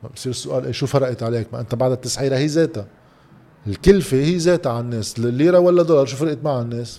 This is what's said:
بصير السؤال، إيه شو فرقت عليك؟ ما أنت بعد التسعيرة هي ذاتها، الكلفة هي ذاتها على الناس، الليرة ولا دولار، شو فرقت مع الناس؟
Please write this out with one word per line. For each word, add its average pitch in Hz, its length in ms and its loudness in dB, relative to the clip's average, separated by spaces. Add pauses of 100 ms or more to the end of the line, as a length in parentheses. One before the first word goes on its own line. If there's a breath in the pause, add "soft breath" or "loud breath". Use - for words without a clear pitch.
(140)
بصير - 160 -8
السؤال، 131 340 -6
إيه 131 80 -6
شو 135 140 -4
فرقت 127 360 0
عليك؟ 117 300 -2
ما 123 80 -8
أنت 117 140 -6
بعد 127 160 2
التسعيرة 131 460 -2
هي 139 100 0
ذاتها، 156 400 0 (800 soft breath)
الكلفة 143 500 2
هي 151 200 2
ذاتها 170 360 2
على 117 80 -4
الناس، 117 380 -6
الليرة 131 400 2
ولا 175 240 6
دولار، 151 240 4
شو 127 100 -8
فرقت 151 280 -2
مع 139 160 -2
الناس؟ 117 380 -8